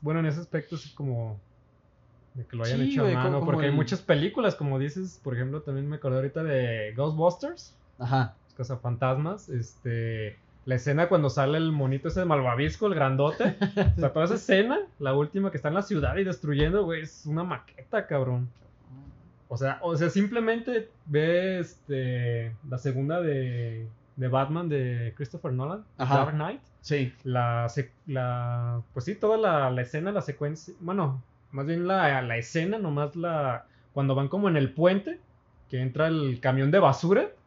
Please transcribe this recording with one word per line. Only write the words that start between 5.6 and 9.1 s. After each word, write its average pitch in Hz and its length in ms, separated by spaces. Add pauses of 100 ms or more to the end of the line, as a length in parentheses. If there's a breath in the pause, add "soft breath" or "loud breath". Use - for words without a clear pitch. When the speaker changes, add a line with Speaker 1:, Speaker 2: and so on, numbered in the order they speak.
Speaker 1:
también 139 280
me 151 60
acordé 135 220
ahorita 139 260
de 117 520
Ghostbusters, 160 800 (220)
Speaker 2:
Ajá. 123 380 (100)
Speaker 1:
los - 80
cazafantasmas, 131 960